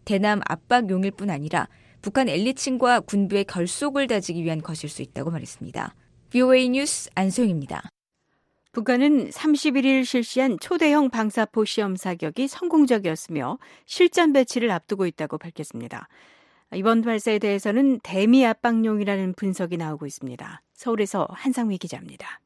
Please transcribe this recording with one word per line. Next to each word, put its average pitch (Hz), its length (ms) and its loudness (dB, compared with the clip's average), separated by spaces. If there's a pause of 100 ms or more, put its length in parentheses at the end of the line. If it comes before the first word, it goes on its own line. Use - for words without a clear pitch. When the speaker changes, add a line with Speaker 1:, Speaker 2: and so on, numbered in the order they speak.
Speaker 1:
대남 208 420 2
압박용일 196 640 0
뿐 202 180 -6
아니라 151 380 -4 (340)
북한 247 260 0
엘리트층과 247 720 2
군부의 202 440 0
결속을 269 640 -2
다지기 185 340 -2
위한 160 180 -2
것일 156 280 -10
수 - 140 -12
있다고 135 280 -8
말했습니다. - 640 -10 (360)
비오에이 254 400 6
뉴스 277 440 -2
안소영입니다. 180 760 -2 (840)
Speaker 2:
북한은 247 600 2
삼십일 285 520 2
일 262 200 4
실시한 254 560 0
초대형 302 500 2
방사포 220 540 0
시험 202 320 -2
사격이 180 500 -4
성공적이었으며 214 1120 -2 (280)
실전 339 460 4
배치를 247 380 2
앞두고 190 360 -2
있다고 156 320 -6
밝혔습니다. 120 680 -12 (680)
이번 220 260 2
발사에 220 380 0
대해서는 214 640 2
대미 220 440 4
압박용이라는 214 880 0
분석이 180 440 -4
나오고 156 280 -6
있습니다. 135 560 -12 (120)
서울에서 214 560 -2
한상휘 233 480 -2
기자입니다. - 680 -14